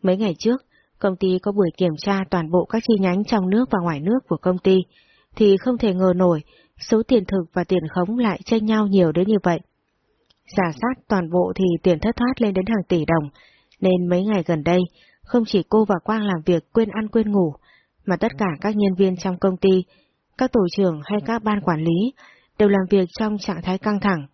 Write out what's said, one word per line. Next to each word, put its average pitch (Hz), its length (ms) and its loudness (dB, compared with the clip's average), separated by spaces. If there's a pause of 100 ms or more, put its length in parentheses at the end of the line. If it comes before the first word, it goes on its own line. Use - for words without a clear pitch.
Mấy 185 140 2
ngày 202 220 -2
trước, 240 260 -2 (340)
công 190 180 -2
ty 185 260 0
có 202 100 -4
buổi 196 240 2
kiểm 175 220 0
tra 196 220 -2 (100)
toàn 165 200 -2
bộ 175 140 2
các 226 220 -4
chi 233 140 4
nhánh 190 240 0
trong 190 260 0
nước 240 200 2
và 208 120 0
ngoài 165 180 -2
nước 202 180 -2 (100)
của 170 140 -2
công 185 160 0
ty, 190 200 4 (580)
thì 202 200 6
không 240 220 -2
thể 208 160 0
ngờ 185 220 2
nổi, 175 260 2 (360)
số 220 240 0
tiền 220 220 2
thực 190 280 -2
và 180 120 -2
tiền 180 180 0 (120)
khống 185 240 -2
lại 220 260 -2
chênh 220 220 0
nhau 214 200 2
nhiều 190 260 4
đến 175 160 0
như 214 140 2
vậy. 170 180 0 (960)
Rà 180 160 0
soát 240 220 -4 (140)
toàn 180 220 0
bộ 180 240 0
thì 190 100 0 (180)
tiền 175 180 2
thất 220 160 -2
thoát 247 240 -2
lên 208 140 0
đến 185 120 -2
hàng 208 220 -2
tỷ 165 160 0
đồng, 151 260 0 (500)
nên 180 280 0
mấy 180 160 0
ngày 208 220 -2
gần 156 180 -2
đây, 175 160 2 (420)
không 240 240 0
chỉ 190 220 0
cô 220 160 4
và 208 100 0 (100)
Quang 214 180 -4
làm 185 240 -2
việc 175 260 0
quên 226 160 2
ăn 214 200 -6
quên 214 240 0
ngủ, 175 220 0 (520)
mà 180 100 0
tất 220 220 -2
cả 208 80 -2 (140)
các 208 160 -4
nhân 202 220 2
viên 185 180 2
trong 180 220 -6
công 190 180 0
ty, 185 280 2 (540)
các 254 140 -2
tổ 240 80 2 (160)
trưởng 175 280 0
hay 208 220 -4
các 226 160 -4
ban 208 180 -2
quản 165 240 -2
lý 180 280 0 (460)
đều 208 100 4
làm 196 220 2
việc 190 180 2 (100)
trong 214 200 -2
trạng 170 240 -8
thái 185 160 -4
căng 208 220 -4
thẳng. 175 320 -2